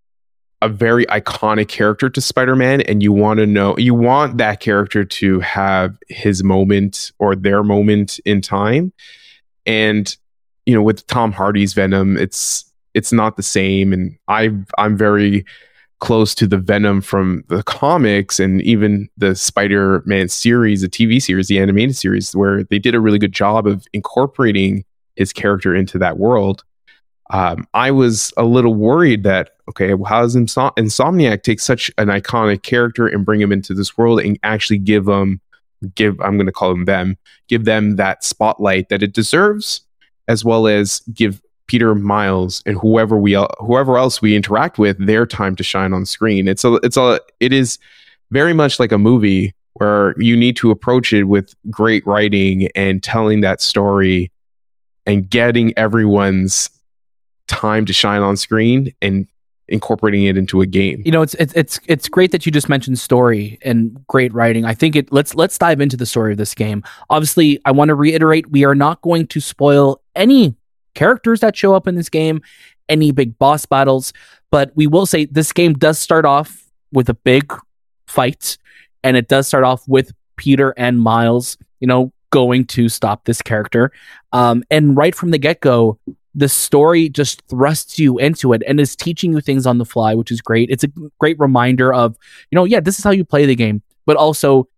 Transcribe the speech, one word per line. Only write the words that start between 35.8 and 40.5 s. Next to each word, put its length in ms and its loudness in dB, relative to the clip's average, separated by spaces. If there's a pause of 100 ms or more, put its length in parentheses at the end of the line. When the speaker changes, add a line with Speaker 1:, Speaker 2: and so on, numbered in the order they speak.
Speaker 1:
give, 240 -2
I'm 180 0
gonna 140 0
call 180 -4
them 140 -2
them, 340 -2 (300)
give 160 0
them 320 0
that 260 -2
spotlight 680 -2
that 120 -2
it 100 -2
deserves, 680 -2 (480)
as 160 -2
well 240 2